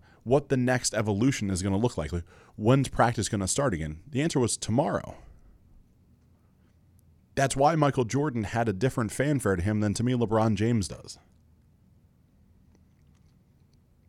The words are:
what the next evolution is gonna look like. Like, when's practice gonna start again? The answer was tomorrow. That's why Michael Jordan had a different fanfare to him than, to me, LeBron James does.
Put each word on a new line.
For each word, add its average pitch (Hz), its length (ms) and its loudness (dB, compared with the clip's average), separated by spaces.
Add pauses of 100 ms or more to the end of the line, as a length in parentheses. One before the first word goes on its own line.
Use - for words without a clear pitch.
(240)
what 139 260 2
the 139 60 2
next 123 380 0
evolution 107 560 0
is 90 120 -2
gonna 98 140 0
look 117 220 -2
like. 76 140 -4
Like, 85 120 -4 (300)
when's 131 340 2
practice 117 400 0
gonna 98 200 -4
start 139 260 0
again? 78 340 -8
The 120 140 -4
answer 113 160 0
was 120 180 0
tomorrow. - 600 -2 (2250)
That's 135 220 0
why 147 180 4
Michael 143 300 2
Jordan 120 400 -2
had 117 240 0
a 101 60 2
different 117 360 -2
fanfare 131 460 0
to 87 60 -2
him 107 180 0
than, 104 140 2
to - 100 -4
me, 123 80 2
LeBron 113 420 2
James 110 320 0
does. - 320 -14 (3000)